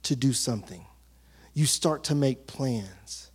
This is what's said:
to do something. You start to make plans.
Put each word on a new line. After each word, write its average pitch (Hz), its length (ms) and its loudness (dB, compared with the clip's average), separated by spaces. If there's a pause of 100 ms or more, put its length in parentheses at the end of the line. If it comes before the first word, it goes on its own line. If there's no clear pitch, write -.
to - 120 0
do 127 180 2
something. 110 500 -4 (680)
You 147 140 2
start 156 380 2
to 151 100 2
make 135 320 2
plans. 113 880 -6